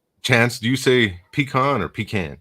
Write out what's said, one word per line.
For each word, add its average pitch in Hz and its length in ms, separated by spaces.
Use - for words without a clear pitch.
Chance, 120 380
do 110 100
you 131 60
say 120 460
pecan 135 500
or 85 60
pecan? 90 540